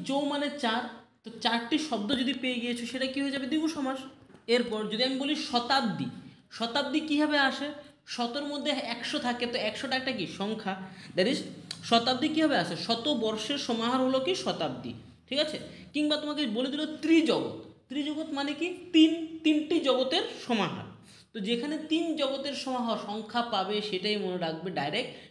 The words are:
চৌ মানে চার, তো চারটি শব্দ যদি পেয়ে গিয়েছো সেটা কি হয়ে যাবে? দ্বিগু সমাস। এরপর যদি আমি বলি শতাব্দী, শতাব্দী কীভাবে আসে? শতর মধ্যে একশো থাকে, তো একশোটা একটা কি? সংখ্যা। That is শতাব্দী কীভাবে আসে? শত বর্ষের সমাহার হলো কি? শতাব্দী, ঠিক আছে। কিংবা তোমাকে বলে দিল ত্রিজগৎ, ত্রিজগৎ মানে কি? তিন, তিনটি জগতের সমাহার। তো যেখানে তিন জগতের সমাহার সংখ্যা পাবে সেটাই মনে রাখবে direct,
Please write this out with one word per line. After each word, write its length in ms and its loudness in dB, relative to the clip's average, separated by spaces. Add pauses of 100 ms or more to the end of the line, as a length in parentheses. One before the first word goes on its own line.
চৌ 200 2
মানে 240 0 (100)
চার, 220 0 (420)
তো 60 -14 (100)
চারটি 400 0
শব্দ 320 -2
যদি 220 0
পেয়ে 260 -2
গিয়েছো 260 -4
সেটা 200 -4
কি 160 -2
হয়ে 100 -2
যাবে? 140 -4
দ্বিগু 220 2
সমাস। 320 -2 (480)
এরপর 440 2
যদি 120 2
আমি 160 0
বলি 160 0
শতাব্দী, 680 0 (460)
শতাব্দী 480 0
কীভাবে 400 2
আসে? 280 2 (380)
শতর 380 -4
মধ্যে 280 -2
একশো 480 -2
থাকে, 260 -2
তো 120 -2
একশোটা 380 -2
একটা 160 0
কি? 160 -2
সংখ্যা। 480 -4 (400)
That 120 4
is 120 0 (440)
শতাব্দী 440 2
কীভাবে 300 4
আসে? 180 0
শত 320 -2
বর্ষের 500 0
সমাহার 440 0
হলো 180 4
কি? 160 0
শতাব্দী, 580 -2 (340)
ঠিক 120 -2
আছে। 200 0 (340)
কিংবা 240 2
তোমাকে 300 -2
বলে 220 0
দিল 320 -4
ত্রিজগৎ, 540 4 (340)
ত্রিজগৎ 440 -4
মানে 200 -2
কি? 140 -4 (260)
তিন, 500 6
তিনটি 360 4
জগতের 440 4 (240)
সমাহার। 420 0 (440)
তো 60 -8
যেখানে 380 0
তিন 380 0
জগতের 380 -2
সমাহার 520 -2
সংখ্যা 360 -4
পাবে 400 0
সেটাই 360 0
মনে 200 -2
রাখবে 340 -4
direct, 400 -2 (200)